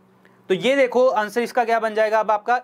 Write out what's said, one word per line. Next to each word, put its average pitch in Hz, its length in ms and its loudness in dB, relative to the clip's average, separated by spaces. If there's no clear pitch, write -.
तो 190 40 2
ये 220 220 0
देखो 254 320 2
आंसर 214 340 -2
इसका 233 240 -2
क्या 226 140 0
बन 220 140 -4
जाएगा 214 260 0
अब 208 120 -2
आपका, 233 320 -2